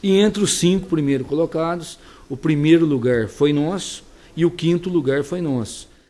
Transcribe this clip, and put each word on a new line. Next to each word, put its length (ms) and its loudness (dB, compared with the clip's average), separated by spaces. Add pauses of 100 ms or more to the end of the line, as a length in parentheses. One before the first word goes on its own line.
E 140 2
entre 260 2
os 120 0
cinco 340 0
primeiro 360 0
colocados, 720 -4 (320)
o 80 -8
primeiro 480 4
lugar 440 0
foi 240 0
nosso 500 -4 (340)
e 80 2
o 60 2
quinto 400 -2
lugar 320 0
foi 180 -8
nosso. 520 -6 (180)